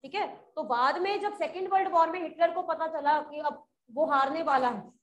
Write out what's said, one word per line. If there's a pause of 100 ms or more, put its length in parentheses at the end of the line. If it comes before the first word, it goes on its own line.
ठीक
है। (300)
तो
बाद
में
जब
second
world
war
में
Hitler
को
पता
चला
कि
अब (260)
वो
हारने
वाला
है, (200)